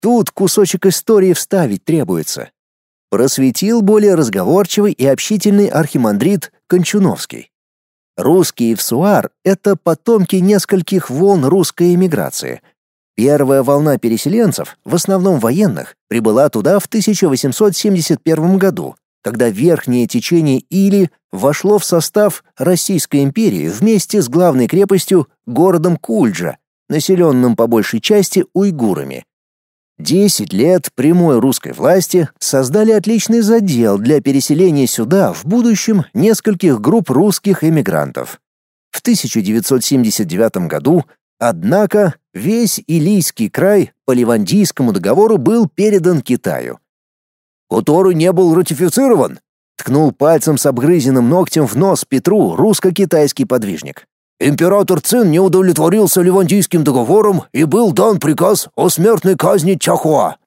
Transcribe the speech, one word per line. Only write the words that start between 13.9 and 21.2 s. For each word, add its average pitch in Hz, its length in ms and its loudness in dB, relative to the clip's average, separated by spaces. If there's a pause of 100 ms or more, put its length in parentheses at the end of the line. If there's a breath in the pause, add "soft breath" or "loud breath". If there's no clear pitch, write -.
переселенцев, 147 880 -2
в 120 100 -6
основном 185 440 0
военных, 113 580 -2 (120)
прибыла 113 420 2
туда 147 280 0
в - 100 -6
тысяча 208 380 0
восемьсот 151 480 0
семьдесят 180 480 -2
первом 165 360 0
году, 175 380 -2 (260)
когда 117 260 -2
верхнее 123 580 0
течение 139 520 0
Или 196 520 0 (220)